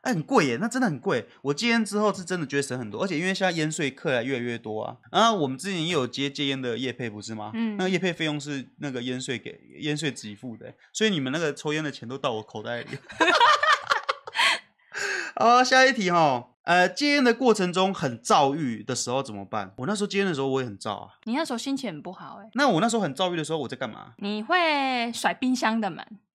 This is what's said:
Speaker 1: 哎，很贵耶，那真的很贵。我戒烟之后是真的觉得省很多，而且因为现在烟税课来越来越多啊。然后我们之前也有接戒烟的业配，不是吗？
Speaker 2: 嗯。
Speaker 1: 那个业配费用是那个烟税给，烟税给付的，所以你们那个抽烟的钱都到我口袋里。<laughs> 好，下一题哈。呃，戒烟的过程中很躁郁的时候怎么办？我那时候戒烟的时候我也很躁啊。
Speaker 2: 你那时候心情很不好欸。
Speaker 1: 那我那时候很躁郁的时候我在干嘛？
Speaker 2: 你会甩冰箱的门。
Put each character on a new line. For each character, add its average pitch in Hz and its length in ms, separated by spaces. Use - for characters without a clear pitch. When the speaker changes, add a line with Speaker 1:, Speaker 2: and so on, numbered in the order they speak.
Speaker 1:
哎， 254 80
很 165 120
贵 180 240
耶， 117 120
那 226 80
真 247 140
的 254 40
很 147 140
贵。 139 260
我 135 100
戒 233 160
烟 233 160
之 202 120
后 208 160
是 190 120
真 185 120
的 156 80
觉 139 120
得 143 40
省 127 160
很 110 140
多， 98 100
而 170 60
且 139 100
因 170 60
为 190 100
现 185 120
在 185 60
烟 156 200
税 151 180
课 143 220
来 123 100
越 131 140
来 120 80
越 120 140
多 107 260
啊。 117 140
然 196 140
后 226 140
我 147 100
们 131 100
之 190 140
前 170 160
也 180 60
有 131 120
接 139 240
戒 139 180
烟 135 140
的 120 160
业 127 140
配， 117 180
不 104 120
是 110 120
吗？ 107 200
Speaker 2:
嗯。 220 240
Speaker 1:
那 185 80
个 185 40
业 185 80
配 180 140
费 165 140
用 151 120
是 139 300
那 147 120
个 123 100
烟 127 200
税 123 180
给， - 180
烟 151 160
税 147 160
给 107 240
付 113 220
的， 117 160
所 220 160
以 - 20
你 165 120
们 131 100
那 156 80
个 151 140
抽 151 180
烟 156 100
的 147 80
钱 - 160
都 127 120
到 139 160
我 110 100
口 - 180
袋 117 200
里。 - 60
<laughs> - 2250
好， 247 240
下 262 220
一 269 80
题 190 180
哈。 147 380
呃， 180 260
戒 285 220
烟 285 120
的 240 100
过 240 200
程 185 180
中 190 220
很 127 280
躁 147 320
郁 120 300
的 127 100
时 - 160
候 135 140
怎 107 100
么 98 120
办？ 98 320
我 127 100
那 208 80
时 202 80
候 202 40
戒 196 100
烟 196 100
的 175 60
时 135 80
候 135 80
我 135 100
也 127 80
很 101 100
躁 107 180
啊。 - 160
Speaker 2:
你 226 100
那 311 120
时 269 80
候 233 40
心 277 200
情 247 120
很 151 120
不 180 100
好 - 300
欸。 - 140
Speaker 1:
那 285 120
我 170 140
那 233 80
时 233 80
候 214 40
很 147 140
躁 180 180
郁 170 40
的 156 80
时 156 80
候 160 60
我 120 100
在 127 80
干 123 120
嘛？ - 280
Speaker 2:
你 208 260
会 277 720
甩 - 200
冰 254 220
箱 226 240
的 208 100
门。 - 160